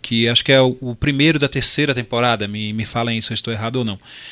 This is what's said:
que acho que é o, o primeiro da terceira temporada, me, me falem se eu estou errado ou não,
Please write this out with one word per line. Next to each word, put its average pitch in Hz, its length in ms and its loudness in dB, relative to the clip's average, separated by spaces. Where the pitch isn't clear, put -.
que 113 260 0
acho 117 160 0
que 143 60 2
é 135 100 8
o, 127 200 2
o 123 140 -6
primeiro 147 440 2
da 139 80 2
terceira 139 480 2
temporada, 117 520 0
me, 107 260 -6
me 110 120 -4
falem 117 360 -4
se - 100 -2
eu 127 40 -6
estou - 160 -6
errado 113 260 -4
ou 123 80 0
não, 101 140 -6